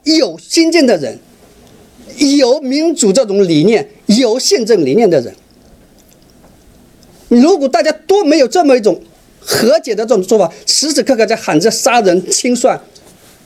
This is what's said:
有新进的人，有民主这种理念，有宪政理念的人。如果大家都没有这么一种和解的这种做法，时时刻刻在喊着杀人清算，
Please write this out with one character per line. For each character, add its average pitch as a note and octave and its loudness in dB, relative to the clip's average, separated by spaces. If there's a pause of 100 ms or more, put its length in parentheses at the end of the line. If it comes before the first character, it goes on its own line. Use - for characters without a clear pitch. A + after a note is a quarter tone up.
有 C#4+ 0
新 E4 0
进 D#4+ 2
的 G#3 2
人， A#2+ -8 (1200)
有 C4 2
民 D4 -2
主 G3 2
这 C4 2
种 G3 0
理 D#3+ 2
念， F#3+ 0 (200)
有 A#3 0
宪 C4 -2
政 G3 0
理 C3+ -2
念 A3+ 2
的 D#3 2
人。 A2+ -12 (1900)
如 D4 2
果 C4+ -2
大 E4 -2
家 D#4 0 (160)
都 G4+ 0
没 D#4 2
有 B3+ 2
这 F4 0
么 C4+ 4
一 B3 0
种 G#3 -2 (400)
和 - -2
解 A3+ -8
的 G#3+ -6
这 A#3 0
种 F#3 0
做 A3 0
法， F3 0 (140)
时 - -4
时 C#4 -2
刻 B3+ 0
刻 A3 0
在 G#3+ -4
喊 F#3 -2
着 G3+ 0
杀 A#3 0
人 F3+ 0
清 B3 -2
算， A3+ -2 (680)